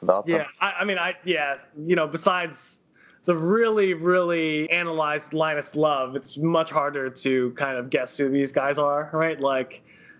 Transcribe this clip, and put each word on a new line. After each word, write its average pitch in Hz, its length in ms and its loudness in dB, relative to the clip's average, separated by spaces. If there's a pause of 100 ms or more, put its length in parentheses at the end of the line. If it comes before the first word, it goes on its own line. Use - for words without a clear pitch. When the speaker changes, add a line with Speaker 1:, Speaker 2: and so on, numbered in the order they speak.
Speaker 1:
about 98 240 2
them. 165 100 0
Speaker 2:
Yeah, 147 100 -2 (140)
I, 180 200 -2
I 190 40 0
mean, 196 140 -2
I, 180 160 -4 (100)
yeah, 147 340 -2 (280)
you 180 80 4
know, 156 140 0
besides 170 720 -4 (460)
the 175 120 2
really, 202 580 2
really 165 760 2
analyzed 156 640 -2
Linus 156 440 -2
Love, 139 400 2
it's 139 220 -10
much 160 320 2
harder 143 400 -2
to 127 420 0
kind 135 240 -4
of 123 120 -6
guess 127 280 -2
who 139 120 0
these 139 220 2
guys 143 280 0
are, 147 340 0
right? 160 280 0
Like, 135 420 -2 (380)